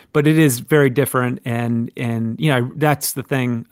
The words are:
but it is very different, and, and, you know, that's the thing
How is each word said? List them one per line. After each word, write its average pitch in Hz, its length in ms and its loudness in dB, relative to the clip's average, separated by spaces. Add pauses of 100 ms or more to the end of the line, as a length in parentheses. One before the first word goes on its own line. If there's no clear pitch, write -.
(120)
but 147 140 2
it 156 120 4
is 139 200 4
very 143 320 4
different, 127 560 -2
and, 117 500 -4
and, 117 420 -4
you 156 120 0
know, 123 260 0
that's 147 380 0
the 131 80 -8
thing 123 500 -4